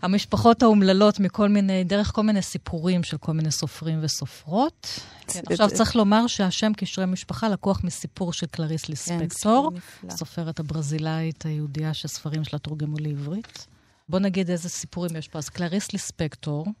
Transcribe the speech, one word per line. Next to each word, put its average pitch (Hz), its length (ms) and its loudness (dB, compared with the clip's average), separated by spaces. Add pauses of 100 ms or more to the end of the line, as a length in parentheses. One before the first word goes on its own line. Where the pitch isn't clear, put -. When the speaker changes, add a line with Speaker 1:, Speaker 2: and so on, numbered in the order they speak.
Speaker 1:
המשפחות 202 600 4
האומללות 202 580 6
מכל 202 280 2
מיני, 190 360 2
דרך 196 300 0
כל 220 80 2
מיני 208 200 2
סיפורים 175 600 -2
של 160 160 -4
כל - 140 -4
מיני 156 180 0
סופרים 160 520 -4
וסופרות. - 1000 -4 (260)
כן, - 60 -8
Speaker 2:
זה 180 80 -8 (100)
Speaker 1:
עכשיו 196 180 4
Speaker 2:
זה - 80 0
Speaker 1:
צריך 220 200 4
לומר 214 300 6
שהשם 214 500 0
קשרי 190 300 -4
משפחה 185 420 -2
לקוח 196 360 0
מסיפור 175 480 -6
של - 140 -4
קלריס 160 380 -4
Speaker 2:
כן, - 60 -10
Speaker 1:
ליספקטור, 170 400 -4
Speaker 2:
סיפור 254 420 2
נפלא. 180 380 -14
Speaker 1:
סופרת 165 500 -8
הברזילאית 156 840 -4
היהודייה 151 480 -4
שספרים 156 500 -6
שלה 147 140 -6
תורגמו 151 420 -6
לעברית. 151 680 -8 (420)
בוא 175 100 0
נגיד 190 320 0
איזה 175 180 -2
סיפורים 170 480 -8
יש 156 120 -10
פה. 160 100 -10
אז 147 100 -8
קלריס 180 440 -4
ליספקטור. 156 720 -6 (140)